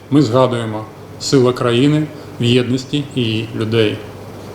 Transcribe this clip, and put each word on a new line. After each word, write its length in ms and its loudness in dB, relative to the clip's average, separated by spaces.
ми 100 6
згадуємо: 640 2
сила 340 4
країни 540 2
в 40 -2
єдності 600 0
її 400 -2
людей. 420 2